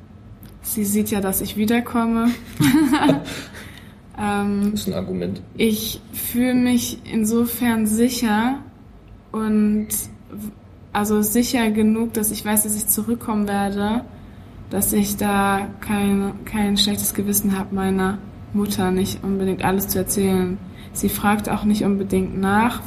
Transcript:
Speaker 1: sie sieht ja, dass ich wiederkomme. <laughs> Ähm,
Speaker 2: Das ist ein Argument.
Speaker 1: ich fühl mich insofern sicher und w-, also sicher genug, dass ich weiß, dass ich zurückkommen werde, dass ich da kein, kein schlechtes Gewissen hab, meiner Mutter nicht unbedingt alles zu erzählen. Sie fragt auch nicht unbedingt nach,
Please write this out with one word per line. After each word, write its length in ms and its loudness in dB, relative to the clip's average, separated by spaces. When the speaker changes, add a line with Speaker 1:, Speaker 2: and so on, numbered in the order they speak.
Speaker 1:
sie 220 -4
sieht 260 0
ja, 100 0
dass 200 0
ich 160 -6
wiederkomme. 720 2
<laughs> 640 4
Ähm, 520 0
Speaker 2:
Das 100 -4
ist 80 -8
ein 40 -2
Argument. 480 -4
Speaker 1:
ich 440 0
fühl 420 0
mich 460 2
insofern 760 2
sicher 680 2
und 560 2
w-, 640 -8
also 300 2
sicher 500 2
genug, 420 2
dass 160 0
ich 140 -6
weiß, 200 2
dass 120 -2
ich 120 -4
zurückkommen 600 -2
werde, 560 0
dass 220 -2
ich 240 0
da 540 0
kein, 540 0
kein 340 0
schlechtes 360 0
Gewissen 440 0
hab, 140 -6
meiner 460 0
Mutter 380 0
nicht 320 0
unbedingt 400 -2
alles 240 0
zu 120 0
erzählen. 580 2
Sie 180 0
fragt 400 0
auch 140 -2
nicht 220 2
unbedingt 540 0
nach, 480 2